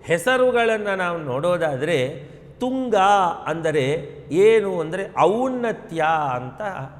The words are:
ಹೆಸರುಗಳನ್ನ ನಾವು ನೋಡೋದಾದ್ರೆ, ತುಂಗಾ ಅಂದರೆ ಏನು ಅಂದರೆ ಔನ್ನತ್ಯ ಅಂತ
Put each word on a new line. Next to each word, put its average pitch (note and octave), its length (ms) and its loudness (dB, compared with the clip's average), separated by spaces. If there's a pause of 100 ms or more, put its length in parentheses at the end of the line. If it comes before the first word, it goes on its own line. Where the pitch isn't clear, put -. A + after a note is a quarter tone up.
ಹೆಸರುಗಳನ್ನ A3+ 920 2
ನಾವು F3 240 -2
ನೋಡೋದಾದ್ರೆ, D#3 800 -2 (600)
ತುಂಗಾ B3 520 2 (360)
ಅಂದರೆ D#3 400 0 (540)
ಏನು G#3+ 300 6 (100)
ಅಂದರೆ E3 220 -4 (200)
ಔನ್ನತ್ಯ A3+ 800 0 (340)
ಅಂತ B2+ 280 -8 (380)